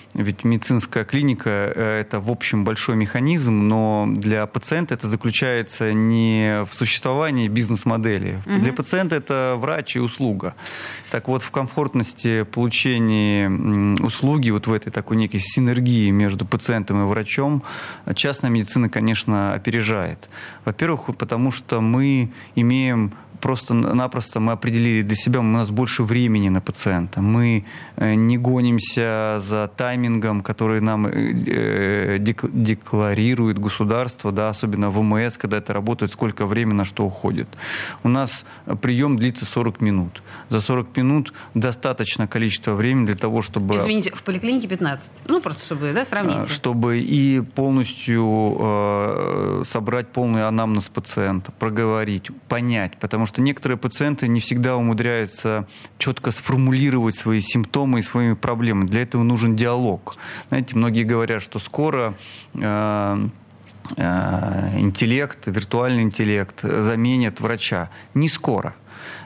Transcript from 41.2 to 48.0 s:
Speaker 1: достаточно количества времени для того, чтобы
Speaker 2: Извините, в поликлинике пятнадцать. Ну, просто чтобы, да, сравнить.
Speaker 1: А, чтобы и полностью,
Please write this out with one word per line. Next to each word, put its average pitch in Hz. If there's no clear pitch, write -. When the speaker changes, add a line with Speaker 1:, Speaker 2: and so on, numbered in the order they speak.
Speaker 1:
достаточно 117
количества 113
времени 120
для 104
того, 113
чтобы 101
Speaker 2:
Извините, 208
в -
поликлинике 220
пятнадцать. 175
Ну, 330
просто 156
чтобы, 147
да, 240
сравнить. 190
Speaker 1:
А, 104
чтобы 120
и 135
полностью, 113